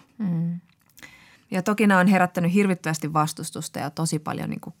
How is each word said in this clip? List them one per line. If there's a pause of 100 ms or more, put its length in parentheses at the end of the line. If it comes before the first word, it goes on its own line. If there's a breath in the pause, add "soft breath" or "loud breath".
(180)
Mm. (880 loud breath)
Ja
toki
nämä
on
herättänyt
hirvittävästi
vastustusta
ja
tosi
paljon
niin
kuin